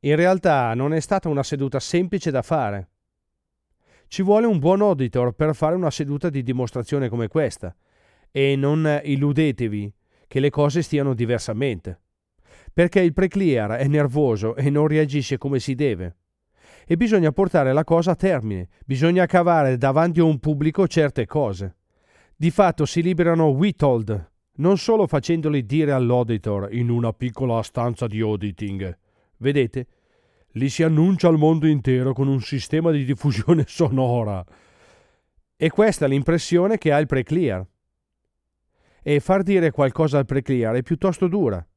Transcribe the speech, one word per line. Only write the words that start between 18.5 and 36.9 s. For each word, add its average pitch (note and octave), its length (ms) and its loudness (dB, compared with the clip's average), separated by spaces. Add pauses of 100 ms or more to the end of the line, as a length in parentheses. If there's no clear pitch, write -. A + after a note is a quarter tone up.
bisogna E3+ 420 2
cavare E3 500 2
davanti D3+ 420 2
a E3 40 6
un D#3 160 2
pubblico D3+ 480 0
certe C#3 380 0
cose. G2 500 -4 (600)
Di E3 140 0
fatto E3+ 360 2
si E3+ 180 -2
liberano E3 460 2
Witold, C3 840 0 (240)
non F3 220 2
solo A3 280 2
facendoli D3+ 600 -2
dire C#3+ 260 0
all'auditor A2+ 840 -2
in A#2+ 160 -2
una A#2+ 240 -2
piccola A#2+ 480 -4
stanza A#2 460 -6
di G#2+ 120 -6
auditing. G2 760 -6 (400)
Vedete? C3 500 -2 (680)
Lì C3 160 -2
si E3 140 -2
annuncia E3 440 2
al D#3+ 100 4
mondo D#3 300 2
intero C3 460 0
con C#3 140 -2
un C3+ 140 0
sistema D#3 500 -2
di C#3+ 120 0
diffusione C3+ 600 0
<laughs> - 20 -20
sonora. A#2+ 760 -2 (1120)
E D#3+ 140 0
questa G3+ 360 2
è - 20 2
l'impressione E3+ 720 0
che D#3 140 0